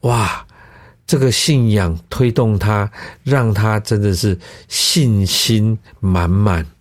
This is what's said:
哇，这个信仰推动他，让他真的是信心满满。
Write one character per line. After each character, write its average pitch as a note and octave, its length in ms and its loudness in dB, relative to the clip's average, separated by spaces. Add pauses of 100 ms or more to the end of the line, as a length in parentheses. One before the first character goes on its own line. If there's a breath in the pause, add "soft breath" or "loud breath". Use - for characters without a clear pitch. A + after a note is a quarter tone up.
哇， A#2 440 -2 (600 loud breath)
这 D#3+ 120 0
个 C3 140 2
信 A#2+ 400 2
仰 F2+ 260 0 (120)
推 B2 220 0
动 A2+ 260 0
他， G#2 320 0 (340 loud breath)
让 C3 300 0
他 G#2+ 280 0
真 G#2 200 -2
的 G2+ 140 0
是 F#2 220 0 (300 loud breath)
信 A2+ 580 0
心 A2 520 0 (220 loud breath)
满 F2+ 300 0
满。 F#2 360 0 (160)